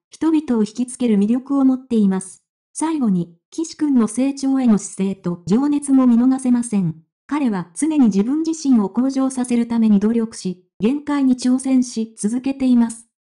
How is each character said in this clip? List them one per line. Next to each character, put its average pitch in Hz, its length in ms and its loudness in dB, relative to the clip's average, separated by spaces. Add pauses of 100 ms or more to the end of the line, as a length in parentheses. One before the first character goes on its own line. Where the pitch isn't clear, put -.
(100)
人 320 220 -2
々 302 260 0
を 214 60 2
引 - 100 -6
き 247 120 -4
つ - 120 -14
け 247 100 0
る 214 80 2
魅 202 120 2
力 262 300 -2
を 269 60 4
持 262 120 4
っ - 20 -8
て 240 180 -6
い 208 120 4
ま 185 120 0
す。 - 240 -16 (280)
最 311 260 -4
後 233 120 0
に、 175 240 -2 (160)
岸 - 260 -8
く 302 100 -2
ん 285 80 2
の 226 120 4
成 262 260 -2
長 269 280 -2
へ 254 60 0
の 214 120 4
姿 190 320 -6
勢 190 60 -6
と 175 300 -8
情 247 220 2
熱 285 240 -2
も 262 140 4
見 233 100 4
逃 262 220 2
せ 262 120 -2
ま 240 120 2
せ 214 180 -4
ん。 160 140 -2 (320)
彼 277 240 -2
は 180 240 -4
常 311 240 0
に 254 80 6
自 196 160 2
分 277 240 -2
自 320 60 -2
身 262 280 2
を 190 80 0
向 254 220 -2
上 269 180 -2
さ 262 160 -4
せ 247 120 -2
る 233 100 0
た 233 120 -2
め 226 100 4
に 202 120 4
努 214 120 2
力 226 240 -2
し、 - 280 -10 (140)
限 277 260 -2
界 285 200 -2
に 254 100 4
挑 254 240 0
戦 262 240 2
し 226 340 -8
続 233 240 -4
け 269 140 -4
て 262 120 -4
い 247 100 4
ま 233 140 2
す。 - 180 -18 (120)